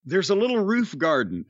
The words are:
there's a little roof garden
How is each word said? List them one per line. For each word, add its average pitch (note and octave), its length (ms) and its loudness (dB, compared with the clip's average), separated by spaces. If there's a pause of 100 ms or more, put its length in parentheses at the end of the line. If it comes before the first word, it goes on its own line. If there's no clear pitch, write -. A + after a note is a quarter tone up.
there's F3 280 0
a G3 40 4
little A#3 240 2
roof G#3 380 0
garden B2 520 0